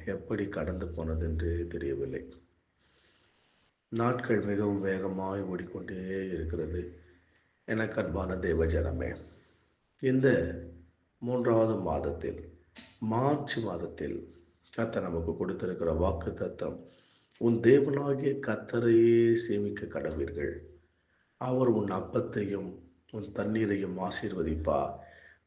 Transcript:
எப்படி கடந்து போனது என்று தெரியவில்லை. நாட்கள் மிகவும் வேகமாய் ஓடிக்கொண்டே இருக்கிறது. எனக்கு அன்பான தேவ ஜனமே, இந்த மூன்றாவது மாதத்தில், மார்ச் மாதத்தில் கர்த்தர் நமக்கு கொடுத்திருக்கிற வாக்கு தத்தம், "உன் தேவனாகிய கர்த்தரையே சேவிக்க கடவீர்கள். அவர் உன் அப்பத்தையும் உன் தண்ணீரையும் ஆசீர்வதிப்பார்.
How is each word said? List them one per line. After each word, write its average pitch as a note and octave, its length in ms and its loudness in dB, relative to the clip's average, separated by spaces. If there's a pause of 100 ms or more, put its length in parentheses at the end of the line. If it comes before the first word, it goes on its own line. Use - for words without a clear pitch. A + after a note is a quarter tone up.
எப்படி G2+ 420 -4
கடந்து F2+ 400 -4
போனது D#2+ 380 -2
என்று E2+ 420 -2
தெரியவில்லை. C#2 680 -6 (1600)
நாட்கள் A#2 520 2
மிகவும் G2+ 380 0
வேகமாய் F#2+ 600 -2
ஓடிக்கொண்டே F#2 880 -6
இருக்கிறது. E2 680 -4 (680)
எனக்கு A2 360 -2
அன்பான F#2 360 -2
தேவ E2 280 2
ஜனமே, C2 500 0 (840)
இந்த C3 560 4 (640)
மூன்றாவது A#2 600 2
மாதத்தில், D2 800 -4 (420)
மார்ச் C3 600 0
மாதத்தில் E2+ 760 -6 (360)
கர்த்தர் A2+ 320 -2
நமக்கு E2+ 340 -2
கொடுத்திருக்கிற F2+ 540 -2
வாக்கு F2+ 420 0
தத்தம், - 520 -6 (520)
"உன் A#2 220 4
தேவனாகிய C#3 800 6
கர்த்தரையே A#2 920 6
சேவிக்க G#2 680 -2
கடவீர்கள். D2 580 -4 (800)
அவர் B2+ 300 2
உன் G#2 240 4
அப்பத்தையும் F#2+ 880 -2 (320)
உன் G2+ 200 -8
தண்ணீரையும் G2+ 680 0
ஆசீர்வதிப்பார். D#2+ 960 -2 (500)